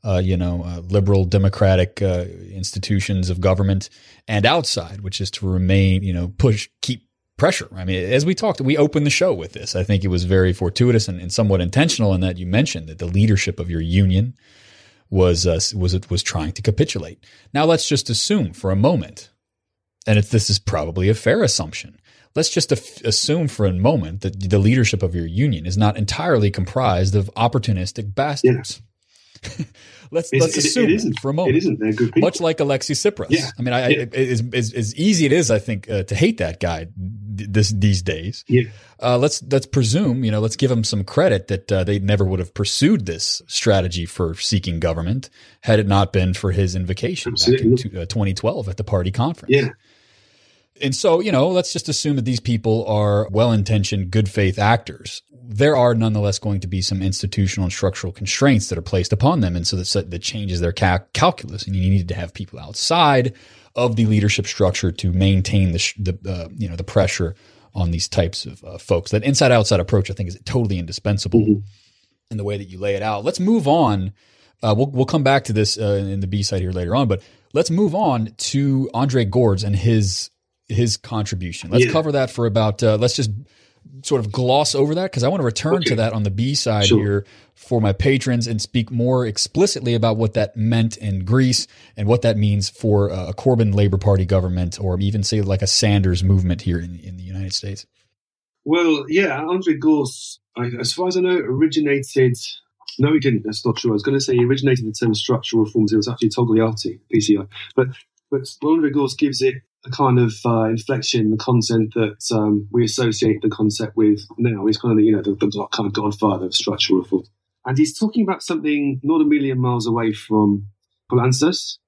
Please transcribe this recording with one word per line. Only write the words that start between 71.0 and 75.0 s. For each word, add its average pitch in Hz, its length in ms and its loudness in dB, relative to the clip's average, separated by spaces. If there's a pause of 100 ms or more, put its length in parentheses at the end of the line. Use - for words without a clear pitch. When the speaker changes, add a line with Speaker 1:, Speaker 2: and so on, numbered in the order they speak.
Speaker 2:
Mm-hmm. 104 200 2 (720)
Speaker 1:
in 110 40 -8
the 104 80 -6
way 104 120 -4
that 98 120 -10
you 92 120 -16
lay 101 160 0
it 98 60 -4
out. 107 200 -4
Let's 156 160 -2
move 185 300 2
on. 107 440 2 (480)
Uh, 110 160 2
we'll, 139 140 2
we'll 127 160 0